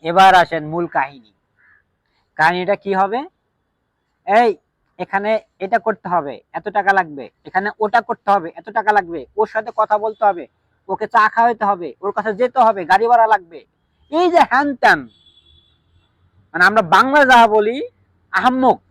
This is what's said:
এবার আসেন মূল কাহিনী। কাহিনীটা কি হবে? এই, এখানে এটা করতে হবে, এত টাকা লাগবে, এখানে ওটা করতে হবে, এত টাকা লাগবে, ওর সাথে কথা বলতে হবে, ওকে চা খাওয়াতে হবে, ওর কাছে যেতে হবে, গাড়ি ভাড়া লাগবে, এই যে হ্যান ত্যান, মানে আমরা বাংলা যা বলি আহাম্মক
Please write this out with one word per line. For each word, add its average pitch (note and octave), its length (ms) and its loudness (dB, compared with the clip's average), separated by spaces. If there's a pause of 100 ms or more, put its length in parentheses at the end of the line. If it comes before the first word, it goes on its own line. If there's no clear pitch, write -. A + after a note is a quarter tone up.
এবার F#3 340 6
আসেন E3 340 2
মূল E3+ 180 -4
কাহিনী। C#3 460 -8 (1000)
কাহিনীটা F3 420 0
কি G3 180 -6
হবে? G3+ 340 -2 (960)
এই, A3 300 2 (420)
এখানে G#3 420 -4 (180)
এটা G3 200 -4
করতে G#3 300 -6
হবে, C#3+ 340 -4 (100)
এত E3 160 -10
টাকা G3 240 -2
লাগবে, D3+ 380 -4 (140)
এখানে F#3+ 260 -6 (100)
ওটা G#3+ 200 -4
করতে - 300 -8
হবে, F3 240 -2
এত E3 140 -20
টাকা G#3+ 240 -4
লাগবে, E3+ 340 -4 (100)
ওর G#3+ 100 0
সাথে A3 300 -8
কথা G#3+ 220 -2
বলতে G#3+ 260 -6
হবে, F3 220 -2 (420)
ওকে - 180 -6
চা G#3+ 220 0
খাওয়াতে A#3 360 -2
হবে, F3 360 -6
ওর G3+ 120 -8
কাছে G#3+ 220 -6
যেতে B3 260 -2
হবে, G#3+ 240 2
গাড়ি A3+ 220 2
ভাড়া A#3 200 4
লাগবে, F3 380 -2 (460)
এই E4+ 200 0
যে E4+ 80 2
হ্যান C#4 380 0
ত্যান, E3 320 0 (1400)
মানে E3+ 120 -2
আমরা G#3 180 2
বাংলা A#3+ 420 4
যা B3 220 6
বলি A3 420 0 (420)
আহাম্মক B3 600 0